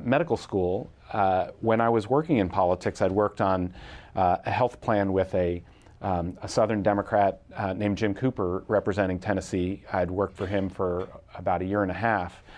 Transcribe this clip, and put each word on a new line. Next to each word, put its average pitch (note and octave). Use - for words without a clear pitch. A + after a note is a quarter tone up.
medical C3+
school, F#2+
uh, F#2+
when A2
I A#2
was A2+
working D3+
in F#2+
politics. F#2
I'd F#2+
worked G2+
on, F#2
uh, G2
a A2+
health B2
plan G2+
with F#2+
a, F2
um, F2+
a G2+
Southern G#2+
Democrat, G2+
uh, G2
named G#2
Jim G#2
Cooper G2
representing F#2+
Tennessee. F#2+
I'd F2+
worked F#2+
for G2
him G2
for F#2
about F2+
a F#2
year G2+
and F#2+
a F2+
half. G2